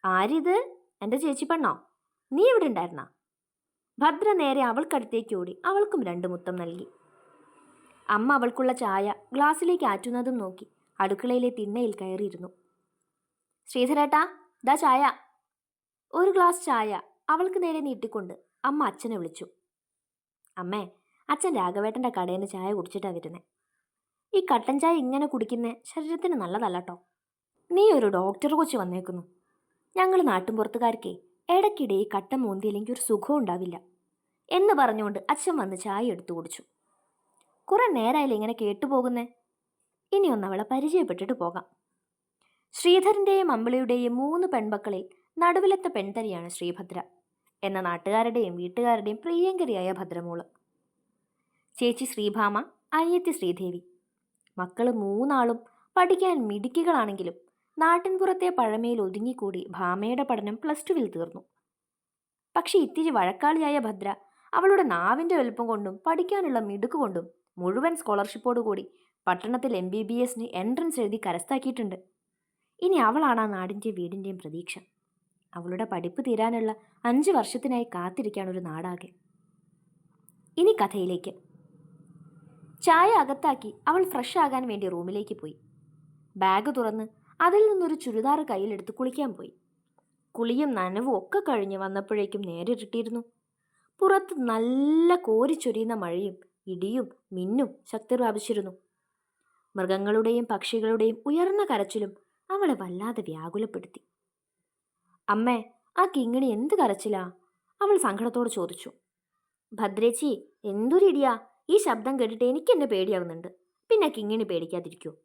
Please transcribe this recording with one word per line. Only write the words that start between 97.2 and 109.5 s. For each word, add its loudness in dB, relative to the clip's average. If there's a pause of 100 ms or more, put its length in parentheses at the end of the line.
മിന്നും -2 (160)
ശക്തി -4
പ്രാപിച്ചിരുന്നു. -2 (1040)
മൃഗങ്ങളുടെയും 0
പക്ഷികളുടെയും 0
ഉയർന്ന 2
കരച്ചിലും -4 (260)
അവളെ 2
വല്ലാതെ -6
വ്യാകുലപ്പെടുത്തി. -8 (1300)
"അമ്മേ, 0 (240)
ആ 6
കിങ്ങിണി 0
എന്ത് 0
കരച്ചിലാ?" 0 (500)
അവൾ 4
സങ്കടത്തോടെ 0
ചോദിച്ചു. -6 (840)